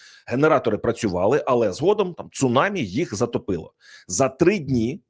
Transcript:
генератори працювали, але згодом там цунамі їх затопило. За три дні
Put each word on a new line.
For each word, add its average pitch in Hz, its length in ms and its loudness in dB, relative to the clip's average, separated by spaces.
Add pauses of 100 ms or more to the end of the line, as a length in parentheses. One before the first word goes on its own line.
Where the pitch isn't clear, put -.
(280)
генератори 131 500 2
працювали, 101 720 0
але 117 260 2
згодом 180 400 0
там 87 200 -16
цунамі 147 480 0
їх 120 340 -4
затопило. 104 580 -4 (340)
За 131 220 0
три 180 300 2
дні 131 500 -2